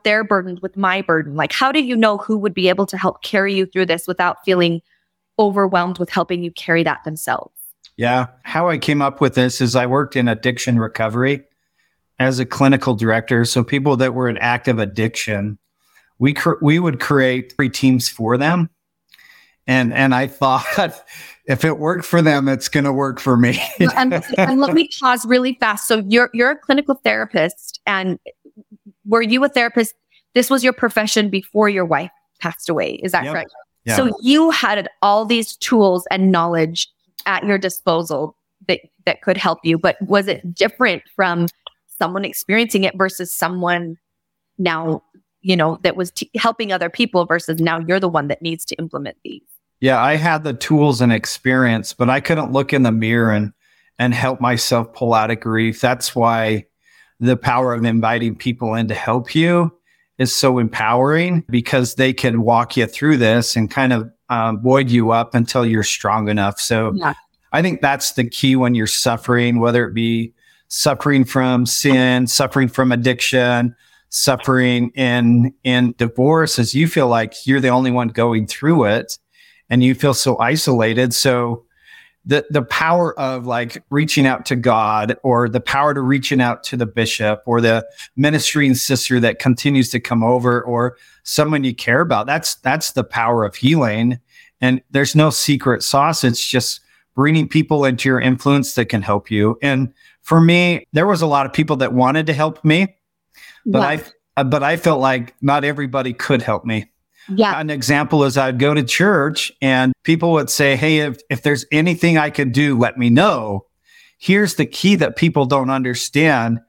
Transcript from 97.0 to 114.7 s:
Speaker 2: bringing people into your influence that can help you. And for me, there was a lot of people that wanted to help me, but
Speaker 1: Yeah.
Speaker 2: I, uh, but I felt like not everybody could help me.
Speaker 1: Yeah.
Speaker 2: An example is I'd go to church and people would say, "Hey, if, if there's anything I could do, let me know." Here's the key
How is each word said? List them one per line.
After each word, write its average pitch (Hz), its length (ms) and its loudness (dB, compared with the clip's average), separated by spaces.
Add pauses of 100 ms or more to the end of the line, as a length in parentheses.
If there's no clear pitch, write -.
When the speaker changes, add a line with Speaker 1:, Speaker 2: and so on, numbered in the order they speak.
Speaker 2:
bringing 147 320 2
people 151 380 0
into 127 240 0
your 127 120 2
influence 127 540 0
that 117 120 0
can 107 160 -2
help 101 280 -2
you. 107 300 0
And 135 320 -2 (300)
for 165 180 4
me, 175 520 4
there 160 140 2
was 185 140 0
a 165 60 0
lot 139 180 2
of 131 80 -10
people 151 240 0
that 131 160 -2
wanted 135 340 2
to 160 60 -2
help 151 320 -4
me, 170 320 2 (720)
but 196 140 0
Speaker 1:
Yeah. 185 60 2 (500)
Speaker 2:
I, 143 40 -2
uh, 135 40 2
but 135 180 0
I 156 160 0
felt 156 220 2
like 127 420 0
not 139 220 2
everybody 135 500 -4
could 127 260 0
help 107 240 -2
me. 110 260 -4 (380)
Speaker 1:
Yeah. 196 300 0
Speaker 2:
An 156 120 -6
example 143 540 2
is 131 120 0
I'd 131 220 0
go 143 160 2
to 147 80 0
church 156 680 0 (120)
and 131 400 2
people 165 300 2
would 143 180 0
say, 139 260 2
"Hey, 156 220 2
if, 147 200 -4 (120)
if 127 120 -4
there's 143 300 0
anything 165 460 2
I 147 120 0
could 135 220 -2
do, 139 240 2
let 120 220 0
me 120 120 2
know." 117 540 2 (540)
Here's 196 380 0
the 151 100 0
key - 300 2